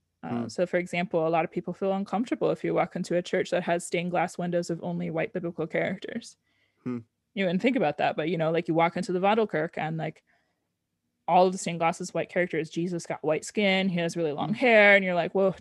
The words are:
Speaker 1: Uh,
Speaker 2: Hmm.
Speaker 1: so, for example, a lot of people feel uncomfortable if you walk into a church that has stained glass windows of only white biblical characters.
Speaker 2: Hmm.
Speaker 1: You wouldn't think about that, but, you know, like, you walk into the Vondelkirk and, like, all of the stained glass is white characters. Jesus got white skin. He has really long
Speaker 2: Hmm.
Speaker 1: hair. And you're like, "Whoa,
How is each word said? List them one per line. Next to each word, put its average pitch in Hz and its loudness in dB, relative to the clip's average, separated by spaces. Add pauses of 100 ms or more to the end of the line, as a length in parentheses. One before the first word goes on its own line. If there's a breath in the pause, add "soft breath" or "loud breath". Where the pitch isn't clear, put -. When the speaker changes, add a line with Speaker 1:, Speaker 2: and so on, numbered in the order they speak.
(240)
Speaker 1:
Uh, - -8
Speaker 2:
Hmm. 117 -6
Speaker 1:
so, 175 -2
for 175 0
example, 175 -2
a 160 0
lot 165 2
of - -8
people 180 -6
feel 190 -2
uncomfortable 196 -2
if 160 -2
you 170 0
walk 165 0
into 175 -4
a 175 0
church - -2
that 175 0
has 175 -2
stained 180 -4
glass 170 -2
windows 175 -2
of 165 -6
only 175 -4
white 160 -4
biblical 170 -6
characters. - -6 (460)
Speaker 2:
Hmm. 123 -4 (360)
Speaker 1:
You 196 0
wouldn't 180 0
think 247 2
about 160 0
that, 147 0
but, 156 -2
you 180 -2
know, 160 0
like, 165 0
you 170 0
walk 165 2
into 185 -4
the 180 -2
Vondelkirk 196 0
and, 160 -6
like, 160 -8 (1000)
all 180 6
of 185 4
the 190 -6
stained 170 -6
glass 165 0
is 180 -10
white 165 -2
characters. 170 -2
Jesus 170 -4
got - -6
white 156 0
skin. 190 2
He 175 0
has 170 -2
really 160 0
long - -4
Speaker 2:
Hmm. 214 -2
Speaker 1:
hair. 214 8
And 196 4
you're 185 0
like, 170 0
"Whoa, 190 4